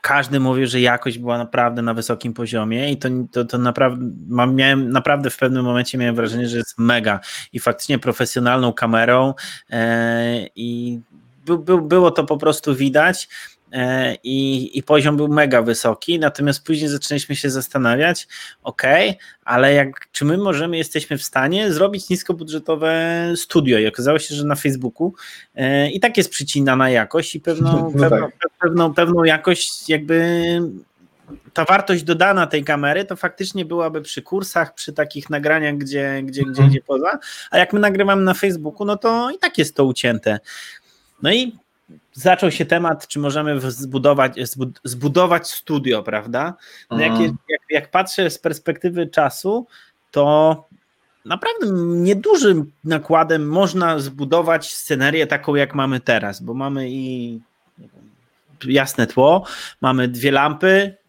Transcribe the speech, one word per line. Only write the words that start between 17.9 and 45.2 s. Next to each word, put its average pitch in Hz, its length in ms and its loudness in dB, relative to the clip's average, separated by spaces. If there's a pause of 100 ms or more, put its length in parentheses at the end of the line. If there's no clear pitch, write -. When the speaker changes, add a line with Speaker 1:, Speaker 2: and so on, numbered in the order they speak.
Speaker 1:
okej, 175 560 2 (260)
ale 135 300 4
jak, 135 380 0
czy - 120 -4
my 160 140 2
możemy, 170 380 -2
jesteśmy 151 420 -4
w - 40 -8
stanie 180 500 0
zrobić 190 380 0
niskobudżetowe 160 800 -4 (440)
studio 135 420 2
i 107 80 4
okazało 135 320 0
się, 156 160 -6
że 147 100 -4
na 147 100 0
Facebooku, 139 600 -4 (400)
e, 139 360 0
i 190 100 -4
tak 233 160 0
jest 190 140 2
przycinana 135 600 2
jakość 123 440 0
i 156 60 -10
pewną, 165 320 0 (180)
Speaker 2:
<laughs> 143 40 -8
No 143 60 2
Speaker 1:
pewną, - 80 6 (180)
Speaker 2:
tak. - 40 -8
Speaker 1:
pe-, - 300 -10
pewną, 165 340 2
pewną 170 300 2
jakość 160 640 0
jakby 165 560 0 (1080)
ta 165 120 0
wartość 185 380 2
dodana 175 440 2
tej 147 180 -2
kamery 147 400 0
to 190 120 -10
faktycznie 190 480 -6
byłaby 160 380 -4
przy - 200 -12
kursach, 185 520 -4
przy - 180 -14
takich 147 380 -6
nagraniach, 151 460 0
gdzie, 139 480 -4
gdzie, 135 180 -6
gdzie, 135 80 -2
Speaker 3:
Mhm. 135 180 6
Speaker 1:
gdzie 135 180 4
poza, 160 320 -2 (320)
a - 80 2
jak 180 140 2
my 202 80 2
nagrywamy 196 420 2
na 185 120 4
Facebooku, 170 520 -4
no 208 100 -2
to 233 340 0
i 381 80 -12
tak 339 200 -2
jest - 180 0
to 139 80 4
ucięte. 113 560 0 (840)
No 160 100 2
i 240 240 -2 (560)
zaczął 180 380 2
się 151 160 -2
temat, 165 420 0
czy - 100 -8
możemy 147 420 -2
w-, 131 100 -4
zbudować, 131 640 2
zbud-, 127 480 -8
zbudować 147 680 0